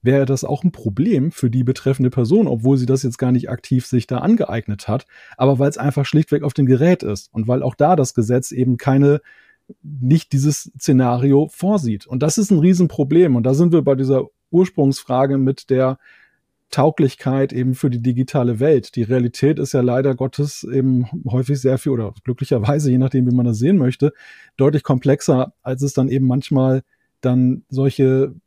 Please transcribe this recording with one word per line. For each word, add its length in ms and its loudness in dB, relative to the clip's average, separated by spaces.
wäre 240 2
das 180 -2
auch 200 -6
ein 80 2
Problem 600 -2
für 200 -2
die 120 -2
betreffende 460 -2
Person, 380 0
obwohl 300 0
sie 100 -2
das 160 0
jetzt 160 -6
gar 120 0
nicht 200 -2
aktiv 340 -2
sich 220 -2
da 100 -6
angeeignet 720 -2
hat, 180 -4
aber 220 2
weil 100 2
es 80 -8
einfach 300 -2
schlichtweg 340 0
auf 140 -6
dem 100 2
Gerät 380 2
ist 280 -8
und 160 -4
weil 140 -2
auch 140 -4
da 200 2
das 200 -2
Gesetz 360 0
eben 260 -2
keine 440 2
nicht 520 -2
dieses 460 -2
Szenario 680 2
vorsieht. 600 -4
Und 160 -4
das 140 0
ist 140 0
ein 80 4
Riesenproblem. 760 2
Und 80 0
da 100 2
sind 180 2
wir 100 4
bei 140 2
dieser 300 0
Ursprungsfrage 840 0
mit 320 -2
der 280 0
Tauglichkeit 840 0
eben 220 -2
für 140 -2
die 120 -4
digitale 580 -2
Welt. 360 0
Die 80 -2
Realität 560 0
ist 140 -4
ja 80 2
leider 340 0
Gottes 480 -6
eben 440 0
häufig 360 -2
sehr 160 0
viel 140 -4
oder 220 -4
glücklicherweise, 680 -2
je 60 2
nachdem, 320 0
wie 60 0
man 100 2
das 140 -2
sehen 180 2
möchte, 360 0
deutlich 260 2
komplexer, 760 0
als 220 -6
es 100 -4
dann 160 0
eben 180 0
manchmal 560 0
dann 480 0
solche 680 0